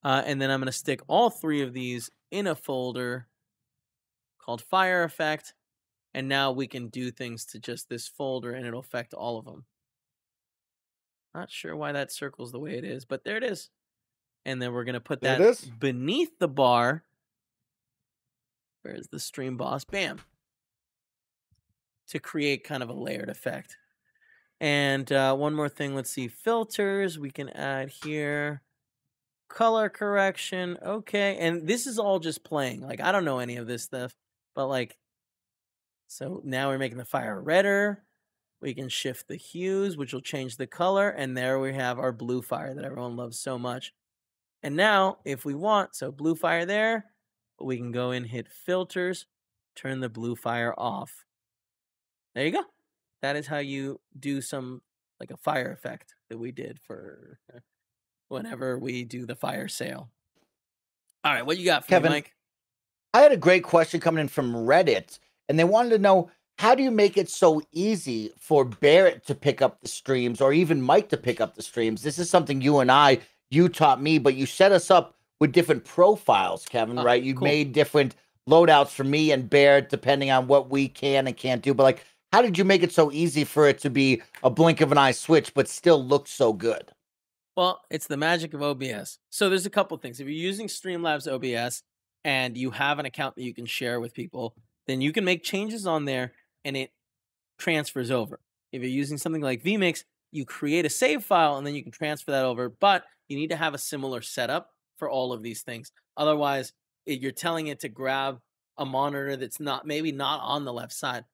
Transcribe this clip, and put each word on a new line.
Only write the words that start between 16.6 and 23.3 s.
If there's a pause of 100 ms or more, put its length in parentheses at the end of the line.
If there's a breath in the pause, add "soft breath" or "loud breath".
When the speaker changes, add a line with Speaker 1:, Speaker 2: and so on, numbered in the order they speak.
Speaker 1:
Where's
the
stream
boss?
Bam. (1900)
To
create
kind
of
a
layered
effect. (840)